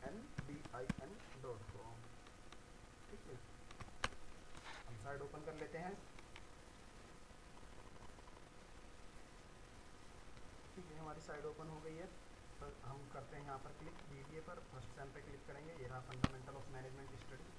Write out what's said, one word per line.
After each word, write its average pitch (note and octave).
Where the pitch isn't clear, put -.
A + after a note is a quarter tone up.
एन G#3
बी C#3+
आई B2+
एन E3
डॉट B2+
कॉम, -
ठीक -
है। -
हम -
साइट C#3
ओपन D3+
कर D#3
लेते D#3
हैं, F3+
ठीक F3
है। D#3
हमारी D#3
साइट D3
ओपन D#3
हो D3+
गई D#3
है। F3+
तो C#3+
हम C#3+
करते C#3
हैं C#3+
यहाँ C3+
पर -
क्लिक D#3
बीबीए C#3+
पर, E3+
फर्स्ट B2+
सेम C#3
पे C#3+
क्लिक C#3+
करेंगे। D3
ये B2
रहा C3
fundamental B2+
of -
management -
study -